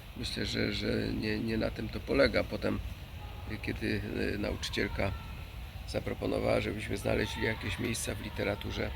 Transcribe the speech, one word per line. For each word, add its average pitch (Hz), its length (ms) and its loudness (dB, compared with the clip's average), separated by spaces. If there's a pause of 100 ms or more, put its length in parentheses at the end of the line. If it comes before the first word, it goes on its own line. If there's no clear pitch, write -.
(180)
myślę, 113 280 -2
że, 110 280 2
że 104 140 0 (340)
nie, 107 180 0
nie 113 180 2
na 110 120 2
tym 113 200 -4
to 110 100 -4
polega. 120 440 4
Potem, 104 360 0 (840)
kiedy, 107 400 0 (340)
e, - 20 -2
nauczycielka 101 760 0 (760)
zaproponowała, 107 720 2
żebyśmy 107 360 -2
znaleźli 110 460 2
jakieś 110 360 0
miejsca 113 360 0
w 107 60 -6
literaturze, 104 760 0